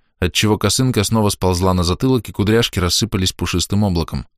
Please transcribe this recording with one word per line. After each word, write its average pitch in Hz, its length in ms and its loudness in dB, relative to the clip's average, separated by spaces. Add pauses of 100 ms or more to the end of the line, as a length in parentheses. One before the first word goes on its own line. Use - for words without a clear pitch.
(200)
отчего 104 380 0
косынка 113 460 0
снова 107 260 2
сползла 92 440 0
на 90 100 2
затылок, 107 440 0
и - 40 -16
кудряшки 107 480 0
рассыпались 92 540 -2
пушистым 92 500 -2
облаком. 82 420 -2 (120)